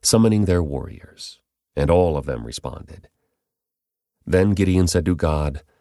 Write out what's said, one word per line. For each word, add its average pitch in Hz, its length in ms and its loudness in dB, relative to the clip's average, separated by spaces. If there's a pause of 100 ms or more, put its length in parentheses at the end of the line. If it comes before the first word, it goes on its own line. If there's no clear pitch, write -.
summoning 110 440 2
their 87 180 2
warriors, - 760 -12 (340)
and 73 160 0
all 87 240 2
of 67 100 -6
them 60 200 -8
responded. 64 640 -14 (1160)
Then 95 260 2
Gideon 92 360 2
said 82 180 0
to 90 100 2
God, 76 460 -2 (200)